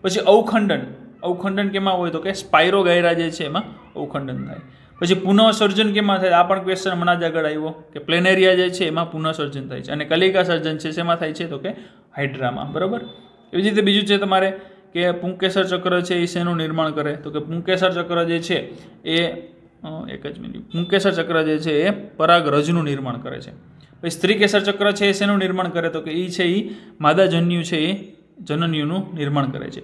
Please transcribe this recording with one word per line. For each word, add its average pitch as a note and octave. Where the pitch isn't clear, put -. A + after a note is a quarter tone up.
પછી G3
અવખંડન, G3+
અવખંડન F#3+
કેમાં G3
હોય? E3+
તો D3+
કે -
સ્પાઇરોગાયરા F3
જે E3
છે D#3+
એમાં F3+
અવખંડન C#3
થાય. -
પછી F3+
પુનઃસર્જન G#3
કેમાં G3+
થાય? F#3
આ F3
પણ F#3+
ક્વેશ્ચન F#3
હમણાં E3+
જ -
આગળ D#3+
આવ્યો D3+
કે D3
પ્લેનેરિયા F#3
જે F3+
છે F3+
એમાં E3
પુનઃસર્જન D3
થાય C3
છે. -
અને D3+
કલિકા F#3
સર્જન D#3+
છે D#3+
શેમાં E3+
થાય D#3+
છે? E3+
તો D3
કે C#3+
હાઇડ્રામાં, C3
બરાબર. F#3+
એવી F3+
જ G3+
રીતે G#3+
બીજું G3+
છે G3+
તમારે F#3+
કે F3
પુંકેસર F#3
ચક્ર F3+
છે F3
એ F3
શેનું F3
નિર્માણ D#3+
કરે? D3
તો D3
કે D3
પુંકેસર F3+
ચક્ર E3+
જે E3
છે E3
એ, E3
અ, D#3+
એક -
જ -
મિનિટ, -
પુંકેસર F#3
ચક્ર E3
જે D#3
છે D#3+
એ D#3+
પરાગરજનું D#3+
નિર્માણ C3+
કરે B2+
છે. -
પછી E3+
સ્ત્રીકેસર G3+
ચક્ર G3+
છે G3+
એ G3
શેનું G3+
નિર્માણ F#3
કરે? E3
તો D#3+
કે D#3
ઈ F3
છે F3+
ઈ F#3+
માદાજન્યુ E3+
છે E3+
એ F3+
જનન્યુનું E3
નિર્માણ C#3+
કરે -
છે. -